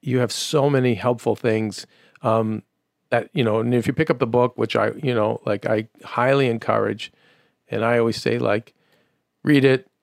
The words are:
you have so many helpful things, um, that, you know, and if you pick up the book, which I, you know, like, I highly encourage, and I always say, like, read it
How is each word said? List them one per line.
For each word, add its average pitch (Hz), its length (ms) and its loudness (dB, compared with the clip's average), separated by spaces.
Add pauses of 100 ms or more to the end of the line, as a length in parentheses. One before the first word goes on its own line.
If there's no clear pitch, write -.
you 127 180 -2
have 120 140 0
so 143 380 -2
many 127 240 2
helpful 117 420 -2
things, 110 500 -2 (360)
um, 110 400 0 (480)
that, 120 240 0
you 135 100 2
know, 110 160 2
and 120 140 0
if 120 120 0
you - 60 -2
pick 156 180 -2
up 123 80 0
the 127 80 0
book, 123 300 0
which 117 200 -4
I, 110 140 2 (120)
you 127 120 -2
know, 113 300 0
like, 104 220 -4
I 110 220 -2 (160)
highly 135 440 2
encourage, 107 640 -2 (560)
and 110 160 -4
I 117 140 2
always 117 220 0
say, 120 180 -2
like, 110 360 -4 (680)
read 139 220 4
it 131 260 2 (120)